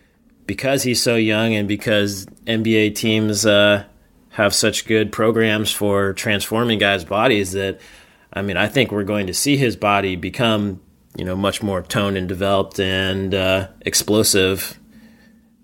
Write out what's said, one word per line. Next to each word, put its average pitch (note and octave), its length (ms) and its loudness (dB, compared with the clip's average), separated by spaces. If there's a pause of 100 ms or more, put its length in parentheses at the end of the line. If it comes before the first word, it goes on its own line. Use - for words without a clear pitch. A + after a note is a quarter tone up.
(460)
because C3 380 -2
he's B2+ 180 0
so A#2+ 140 2
young A2+ 380 2
and G#2 140 0
because G#2 580 -2 (220)
N A2+ 160 -2
B A2 120 2
A A2 140 4
teams, G#2+ 560 0
uh, G#2 380 4 (460)
have G2+ 240 0
such - 320 0
good A2 260 0
programs A2 600 0
for G2+ 420 0
transforming A2 640 0
guys' G2 260 2
bodies G2+ 500 0
that, F#2+ 260 -4 (520)
I G2 120 -6
mean, G2+ 120 -4
I G2 120 2
think A#2+ 240 0
we're G#2 120 -2
going G#2 240 -2
to F2+ 60 -6
see C#3+ 240 0
his A#2+ 180 0
body G2 400 0
become, G2+ 640 -2 (360)
you F2+ 100 -6
know, F2+ 100 -4
much G2 280 -2
more F#2+ 180 -2
toned G2+ 360 -2
and F#2 100 -4
developed G2 520 -2
and, F#2+ 540 0
uh, F#2+ 360 0 (120)
explosive G2 960 0 (880)